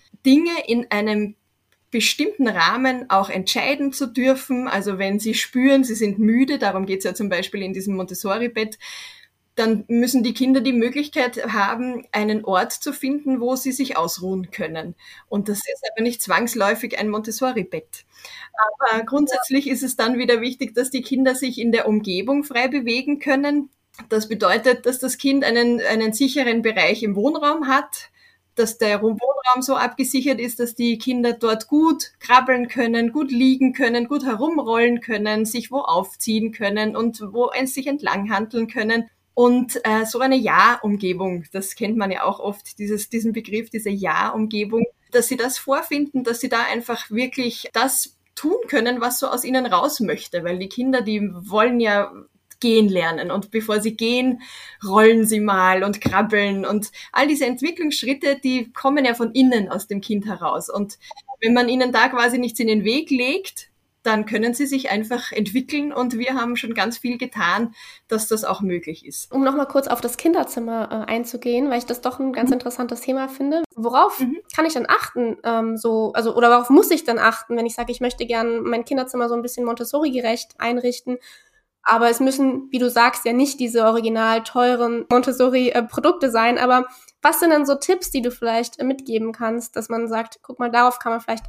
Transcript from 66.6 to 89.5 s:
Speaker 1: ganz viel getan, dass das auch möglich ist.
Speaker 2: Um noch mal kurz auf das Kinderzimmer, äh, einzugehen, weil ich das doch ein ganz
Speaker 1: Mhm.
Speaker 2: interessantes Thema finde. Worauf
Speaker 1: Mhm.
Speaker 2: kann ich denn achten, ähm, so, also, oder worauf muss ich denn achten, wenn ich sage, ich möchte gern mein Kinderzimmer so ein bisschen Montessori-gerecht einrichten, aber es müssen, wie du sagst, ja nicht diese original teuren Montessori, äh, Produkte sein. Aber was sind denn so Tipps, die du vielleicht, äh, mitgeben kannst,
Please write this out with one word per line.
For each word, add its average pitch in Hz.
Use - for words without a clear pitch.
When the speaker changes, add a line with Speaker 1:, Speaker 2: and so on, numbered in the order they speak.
Speaker 1:
ganz 220
viel 240
getan, 214
dass 220
das 214
auch 190
möglich 175
ist. -
Speaker 2:
Um 269
noch 269
mal 285
kurz 269
auf 240
das 240
Kinderzimmer, 233
äh, -
einzugehen, 240
weil 247
ich 240
das 247
doch 254
ein 269
ganz 247
Speaker 1:
Mhm. 269
Speaker 2:
interessantes 247
Thema 262
finde. 285
Worauf 240
Speaker 1:
Mhm. 262
Speaker 2:
kann 311
ich 320
denn 240
achten, -
ähm, 226
so, 220
also, 226
oder 233
worauf 240
muss 392
ich 330
denn 233
achten, 233
wenn 233
ich 226
sage, 240
ich 240
möchte 240
gern 233
mein 233
Kinderzimmer 254
so 240
ein 240
bisschen 240
Montessori-gerecht 240
einrichten, 247
aber 233
es 233
müssen, 269
wie 254
du 240
sagst, 240
ja 233
nicht 269
diese 233
original 226
teuren 240
Montessori, 254
äh, 240
Produkte 269
sein. 226
Aber 254
was 320
sind 339
denn 294
so 277
Tipps, 359
die 262
du 240
vielleicht, 233
äh, 247
mitgeben 240
kannst, 233